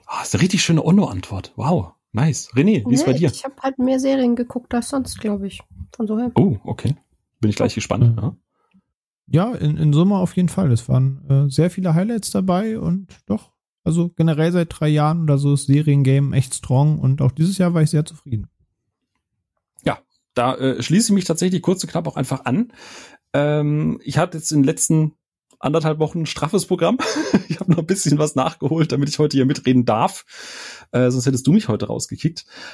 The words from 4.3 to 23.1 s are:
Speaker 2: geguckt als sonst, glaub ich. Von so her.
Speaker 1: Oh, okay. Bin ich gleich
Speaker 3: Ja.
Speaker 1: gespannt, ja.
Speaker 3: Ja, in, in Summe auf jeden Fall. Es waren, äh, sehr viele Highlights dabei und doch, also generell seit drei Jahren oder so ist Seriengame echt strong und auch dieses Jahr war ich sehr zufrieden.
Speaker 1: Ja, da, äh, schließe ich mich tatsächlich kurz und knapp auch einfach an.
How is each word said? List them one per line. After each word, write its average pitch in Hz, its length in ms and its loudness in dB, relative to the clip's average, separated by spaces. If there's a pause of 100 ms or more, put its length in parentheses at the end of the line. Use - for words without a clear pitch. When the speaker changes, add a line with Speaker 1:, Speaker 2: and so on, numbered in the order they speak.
Speaker 2:
geguckt 240 380 -6
als 233 160 -2
sonst, 269 300 -6
glaub 208 240 -4
ich. - 180 -10 (340)
Von 220 120 -4
so 214 100 -2
her. 240 160 -2
Speaker 1:
Oh, 147 300 4
okay. 123 320 -4 (440)
Bin 107 120 2
ich - 40 0
gleich - 180 0
Speaker 3:
Ja. - 20 -6
Speaker 1:
gespannt, 117 420 2
ja. 110 180 -4 (920)
Speaker 3:
Ja, 196 260 0
in, 156 240 -2
in 151 160 2
Summe 190 240 4
auf 180 180 -2
jeden 180 140 0
Fall. 180 220 0
Es 117 180 0
waren, 135 400 0
äh, 139 220 4
sehr 160 180 2
viele 185 240 -2
Highlights 214 380 -2
dabei 196 480 -2
und 180 340 -4 (140)
doch, - 240 -6 (320)
also 170 260 0
generell 165 420 2
seit 175 200 0
drei 151 180 -2
Jahren 151 320 2
oder 147 160 2
so 143 160 2
ist - 140 -2
Seriengame 139 680 4
echt - 200 0
strong 147 440 2
und 135 220 0
auch 127 100 2
dieses 185 280 -2
Jahr 175 140 2
war 165 100 2
ich 156 80 2
sehr 156 140 0
zufrieden. 123 420 -10 (1400)
Speaker 1:
Ja, 113 140 -4 (340)
da, 123 220 0
äh, 131 260 -2
schließe 202 300 2
ich 196 40 4
mich 185 100 0
tatsächlich 180 360 -2
kurz 185 220 -2
und - 60 -10
knapp 165 180 -4
auch - 100 -10
einfach 131 280 -4
an. 190 280 -2 (600)